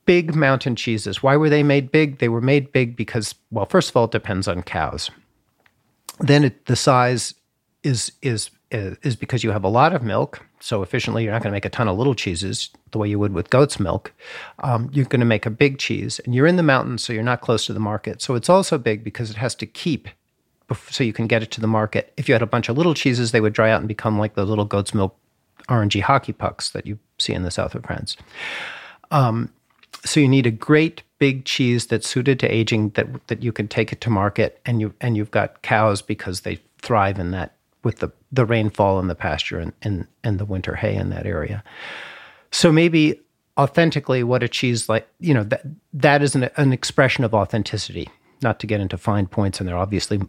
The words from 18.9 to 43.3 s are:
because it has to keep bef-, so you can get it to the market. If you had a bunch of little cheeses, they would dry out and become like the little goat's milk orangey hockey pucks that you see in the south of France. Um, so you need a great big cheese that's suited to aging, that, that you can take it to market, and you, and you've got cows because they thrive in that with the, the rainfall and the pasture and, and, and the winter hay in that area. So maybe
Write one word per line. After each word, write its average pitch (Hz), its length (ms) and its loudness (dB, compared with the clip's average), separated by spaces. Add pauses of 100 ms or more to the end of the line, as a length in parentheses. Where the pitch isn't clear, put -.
because 110 260 -8
it 107 80 -12
has 120 180 -4
to 117 120 -10
keep - 400 -4 (640)
bef-, - 220 -10
so - 120 -2
you 110 100 0
can 113 140 -2
get 113 160 -2
it - 80 -10
to 113 100 -10
the 110 60 -2
market. 107 500 -2
If 139 100 -8
you 127 80 4
had 113 60 2
a 110 60 0
bunch 117 220 -2
of 120 80 -2
little 165 160 2
cheeses, 120 380 0
they 117 100 4
would 107 120 2
dry 110 180 4
out 104 80 4
and 107 80 -4
become 107 320 -2
like 107 160 -2
the 98 100 0
little 104 200 0
goat's 101 280 -2
milk 95 240 0 (520)
orangey 107 320 2
hockey 135 320 0
pucks - 380 -6
that - 140 -10
you 104 140 -10 (180)
see - 160 -4
in 90 100 -4
the 87 80 -4
south - 240 -4
of - 100 -10
France. - 320 -8 (920)
Um, 120 380 2 (540)
so - 160 0
you 139 80 6
need 131 180 6
a 117 60 2
great 151 520 2 (160)
big 135 260 2
cheese 120 420 0
that's 110 200 -2
suited 127 320 0
to - 140 0
aging, 110 380 2
that, 120 360 -4
that 117 160 -6
you 117 80 -2
can 104 160 -4
take 113 260 -4
it - 80 -12
to 113 80 -4
market, 101 560 0
and 117 160 0
you, 107 180 -4
and 120 160 -2
you've 107 160 -4
got - 300 -2
cows 107 400 2
because 95 400 -8
they 92 180 -8 (220)
thrive 98 360 0
in 87 140 -4
that 92 240 -8 (280)
with 117 160 -2
the, 90 120 -4 (200)
the 127 140 2
rainfall 104 540 2
and 92 100 -2
the 82 60 -4
pasture 85 440 -6
and, 82 220 -8
and, 98 260 -4 (160)
and 101 160 -2
the 101 60 -4
winter 92 300 -4
hay 101 200 -2
in 95 140 -2
that 90 160 -6
area. 101 380 -6 (880)
So 170 200 6
maybe 160 480 4 (380)